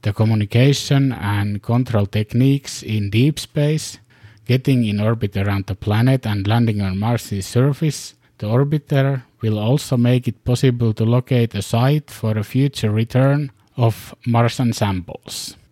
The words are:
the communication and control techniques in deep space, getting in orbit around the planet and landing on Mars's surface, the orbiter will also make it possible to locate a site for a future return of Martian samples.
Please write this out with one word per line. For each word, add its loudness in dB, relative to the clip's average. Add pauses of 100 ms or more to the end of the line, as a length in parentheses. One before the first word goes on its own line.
the -2
communication 2
and -4
control 0
techniques 0
in -4
deep 2
space, -4 (440)
getting 2
in -2
orbit -2
around -2
the -6
planet 0
and -2
landing 2
on -4
Mars's -4
surface, -2 (240)
the -6
orbiter 0 (180)
will 0
also 0
make 2
it -8
possible 2
to 0
locate 2
a -2
site 0
for -4
a -2
future 0
return 0 (280)
of 0 (120)
Martian 2
samples. -6 (160)